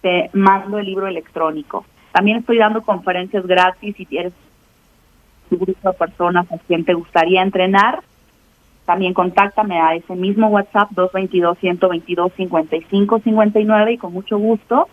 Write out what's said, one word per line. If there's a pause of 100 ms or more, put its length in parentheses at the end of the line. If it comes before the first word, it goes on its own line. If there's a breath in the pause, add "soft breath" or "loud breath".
te
mando
el
libro
electrónico. (260 soft breath)
También
estoy
dando
conferencias
gratis
si (120)
eres (1160)
un
grupo
de
personas
a
quien
te
gustaría
entrenar. (840)
También
contáctame
a
ese
mismo
WhatsApp,
dos
veintidós,
ciento
veintidós,
cincuenta
y
cinco
cincuenta
y
nueve,
y
con
mucho
gusto